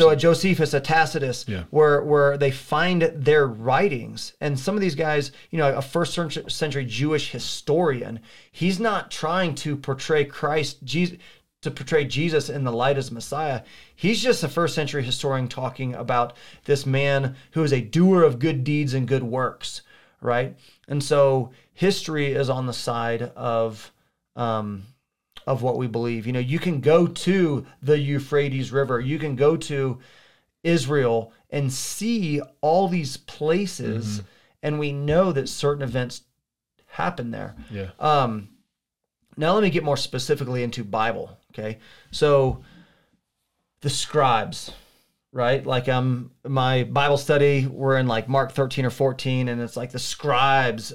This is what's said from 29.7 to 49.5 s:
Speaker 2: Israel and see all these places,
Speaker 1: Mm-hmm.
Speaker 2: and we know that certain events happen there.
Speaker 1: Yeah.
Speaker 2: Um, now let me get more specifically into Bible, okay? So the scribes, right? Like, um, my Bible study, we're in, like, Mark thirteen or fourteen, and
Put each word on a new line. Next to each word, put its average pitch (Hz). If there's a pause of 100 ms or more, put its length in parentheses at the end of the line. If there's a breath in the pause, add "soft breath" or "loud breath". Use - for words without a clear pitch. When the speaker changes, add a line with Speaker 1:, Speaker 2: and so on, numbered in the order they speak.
Speaker 2:
Israel 131 (160 soft breath)
and 139
see 196 (220)
all 175
these 170
places, 113
Speaker 1:
Mm-hmm. 95 (360 soft breath)
Speaker 2:
and 151
we 143
know 151
that 135
certain 143
events 123 (640)
happen 165
there. 104 (140)
Speaker 1:
Yeah. 98 (100)
Speaker 2:
Um, 123 (880)
now 156
let 214
me 190
get 160
more 143
specifically 127
into 120
Bible, 110 (160)
okay? 110 (320 loud breath)
So 139 (1200 loud breath)
the 143
scribes, 127 (600 soft breath)
right? 131
Like, 127
um, 127 (140)
my 131
Bible 139
study, 143
we're 135
in, 127
like, 113
Mark 135
thirteen 131
or 123
fourteen, 127
and 120